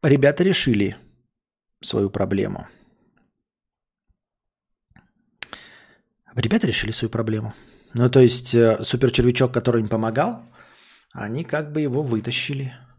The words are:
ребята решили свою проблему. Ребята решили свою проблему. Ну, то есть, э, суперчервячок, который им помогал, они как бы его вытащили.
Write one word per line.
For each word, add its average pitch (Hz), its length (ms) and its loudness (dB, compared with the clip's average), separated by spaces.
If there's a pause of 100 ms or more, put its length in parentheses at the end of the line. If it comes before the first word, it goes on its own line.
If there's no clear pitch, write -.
ребята 143 420 4
решили 120 540 0 (840)
свою 101 280 -2
проблему. 98 580 -4 (3750)
Ребята 120 320 0
решили 107 240 -4
свою 110 180 -4
проблему. 110 440 -4 (400)
Ну, 120 160 4
то 127 100 6
есть, - 340 4
э, 113 300 4
суперчервячок, 123 680 0
который 120 280 0
им 107 60 -4
помогал, 113 560 -2 (680)
они 117 320 -8
как 151 260 -6
бы 151 80 -4
его 143 220 -2
вытащили. 127 760 -4 (240)